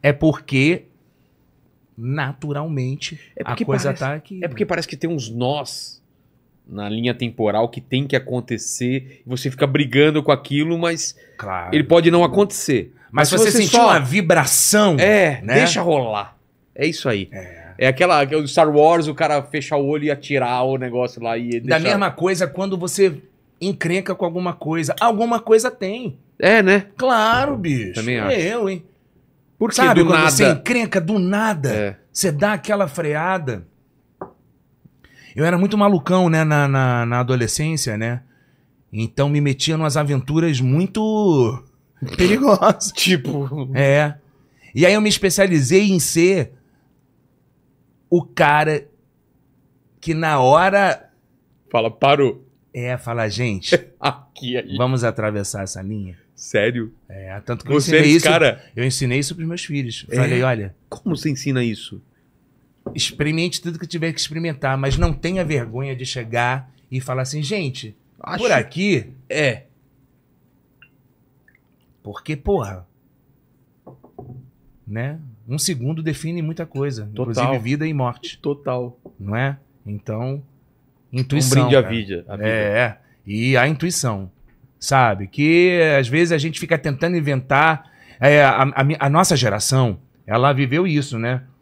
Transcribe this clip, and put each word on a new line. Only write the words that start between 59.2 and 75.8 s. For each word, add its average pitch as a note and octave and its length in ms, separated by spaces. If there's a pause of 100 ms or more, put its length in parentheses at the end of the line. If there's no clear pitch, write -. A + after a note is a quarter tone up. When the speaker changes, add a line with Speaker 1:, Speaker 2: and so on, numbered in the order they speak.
Speaker 1:
pros E3 120
meus E3+ 180
filhos. C3 440
Speaker 2:
É? A#2 80
Speaker 1:
Falei, B2+ 260
"Olha, A2+ 320 (140)
Speaker 2:
Como - 260
você D#3 160
ensina C3 320
isso? G#2+ 380 (920)
Speaker 1:
experimente D#3+ 640
tudo E3 180
que F3 80
tiver E3 280
que - 60
experimentar, D3 580
mas C3+ 180
não E3 160
tenha F3 320
vergonha C3 500
de B2+ 120
chegar A#2+ 640 (180)
e C3 120
falar C3 200
assim, C#3+ 200
gente, C#3 520 (240)
Speaker 2:
Acho - 240
Speaker 1:
por A#3+ 100
aqui." D3+ 600 (160)
Speaker 2:
É. C3+ 360 (2500)
Speaker 1:
Porque, D3 340
porra, G#2+ 500 (2000)
né? B2+ 320 (280)
Um C3+ 120
segundo D#3 440